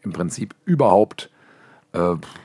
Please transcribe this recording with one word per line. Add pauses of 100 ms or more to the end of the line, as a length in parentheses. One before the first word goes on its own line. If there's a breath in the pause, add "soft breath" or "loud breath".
im
Prinzip
überhaupt, (640 soft breath)
äh, (300 loud breath)